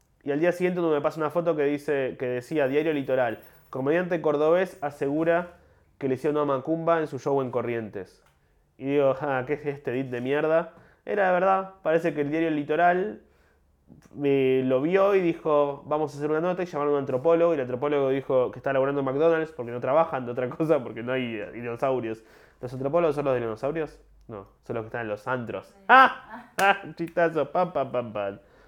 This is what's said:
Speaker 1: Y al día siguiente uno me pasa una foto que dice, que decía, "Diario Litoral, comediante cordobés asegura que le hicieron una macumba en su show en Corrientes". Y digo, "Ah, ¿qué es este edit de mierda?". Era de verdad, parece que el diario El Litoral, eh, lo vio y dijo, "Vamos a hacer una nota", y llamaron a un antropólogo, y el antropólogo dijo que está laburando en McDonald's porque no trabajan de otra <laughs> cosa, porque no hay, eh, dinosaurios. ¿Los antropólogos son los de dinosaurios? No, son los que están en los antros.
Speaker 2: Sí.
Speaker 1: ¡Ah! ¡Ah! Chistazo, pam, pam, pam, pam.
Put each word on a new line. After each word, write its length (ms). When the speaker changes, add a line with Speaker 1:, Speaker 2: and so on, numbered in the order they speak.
Speaker 1:
Y 80
al 100
día 120
siguiente 280
uno 100
me 120
pasa 180
una 100
foto 240
que 100
dice, 540
que 80
decía, 400
"Diario 280
Litoral, 460
comediante 520
cordobés 580
asegura 800
que 100
le 60
hicieron 220
una 200
macumba 440
en 60
su 120
show 240
en 80
Corrientes". 760
Y 80
digo, 340
"Ah, 260
¿qué 80
es 120
este 260
edit 180
de 120
mierda?". 500
Era 220
de 80
verdad, 480
parece 320
que 80
el 80
diario 180
El 80
Litoral, 640
eh, 400
lo 160
vio 340
y 60
dijo, 680
"Vamos 280
a 40
hacer 120
una 100
nota", 220
y 40
llamaron 280
a 20
un 40
antropólogo, 520
y 40
el 60
antropólogo 480
dijo 400
que 80
está 140
laburando 280
en 60
McDonald's 460
porque 200
no 80
trabajan 460
de 60
otra 160
<laughs> 100
cosa, 240
porque 200
no 100
hay, 240
eh, 160
dinosaurios. 720
¿Los 100
antropólogos 440
son 100
los 80
de 60
dinosaurios? 600
No, 200
son 100
los 80
que 40
están 140
en 60
los 200
antros. 380
Speaker 2:
Sí. 80
Speaker 1:
¡Ah! 680
¡Ah! 260
Chistazo, 540
pam, 220
pam, 200
pam, 200
pam. 260